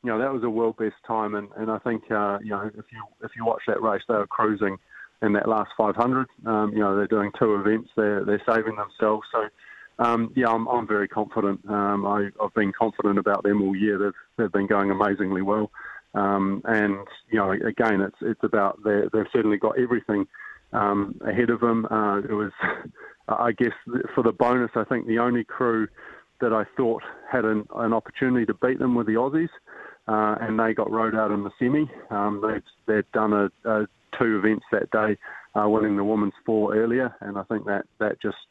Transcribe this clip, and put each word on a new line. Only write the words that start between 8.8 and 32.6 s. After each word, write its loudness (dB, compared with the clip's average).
so, -2
um, 2
yeah, 4
I'm, 0
I'm 0
very 0
confident. -2
Um, 0
I, 0
I've -2
been 2
confident 2
about 0
them 2
all 2
year. 0
They've, 0
they've 0
been 0
going 2
amazingly 0
well. 0
Um, 0
and, 0
you 2
know, 2
again, 2
it's, -2
it's -2
about, 0
they, 2
they've 0
certainly 2
got 0
everything, 0
um, 0
ahead 0
of 0
them. 2
Uh, 0
it -6
was, -2
<laughs> -18
I 0
guess, 0
for 2
the 4
bonus, 2
I 0
think -4
the 2
only 2
crew 0
that 2
I 2
thought 0
had 0
an, 0
an 0
opportunity 0
to -2
beat 0
them 2
were 2
the 0
Aussies, 0
uh, 2
and -2
they 2
got 0
rode 0
out 0
in -2
the -8
semi. 2
Um, -2
they'd, -2